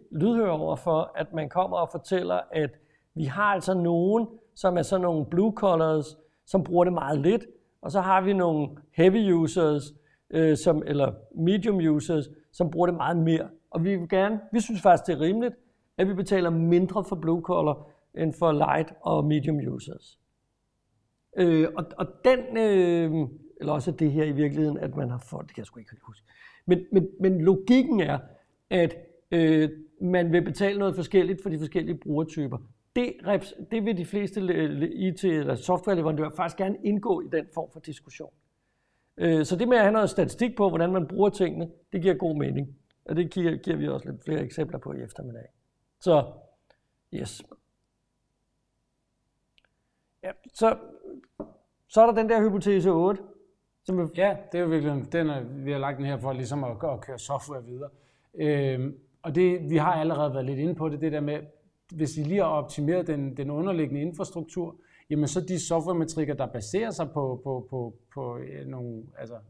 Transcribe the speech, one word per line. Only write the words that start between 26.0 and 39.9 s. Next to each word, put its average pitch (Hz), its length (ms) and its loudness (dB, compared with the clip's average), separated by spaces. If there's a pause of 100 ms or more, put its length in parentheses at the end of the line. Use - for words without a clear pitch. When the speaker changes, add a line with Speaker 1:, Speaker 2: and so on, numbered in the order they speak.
Speaker 1:
huske. - 240 -20 (400)
Men, 180 260 2
men, 185 160 4 (120)
men 190 200 4
logikken 208 600 4
er, 143 180 0 (520)
at, 175 260 2 (340)
øh, 160 380 4 (320)
man 180 320 2
vil 165 120 4
betale 196 340 -2
noget 196 160 0
forskelligt 180 480 2
for 202 80 -6
de 156 80 -4
forskellige 160 400 -4
brugertyper. 147 600 -4 (380)
Det 240 160 0 (100)
reps-, - 480 -4
det 220 140 -2
vil 214 120 0
de 175 80 -4
fleste 202 360 -4
le-, 170 260 0
le-, 147 280 -2
I 190 180 -2
T - 120 -8
eller 151 300 0
softwareleverandører 160 840 -2
faktisk 170 200 -4
gerne 196 280 -4
indgå 202 360 0
i 151 120 -10
den 156 220 -2
form 165 180 -8
for 160 80 -20
diskussion. - 500 -16 (840)
Øh, 165 280 2
så 180 120 -2
det 226 120 0
med 247 80 6
at 226 60 6
have 202 100 6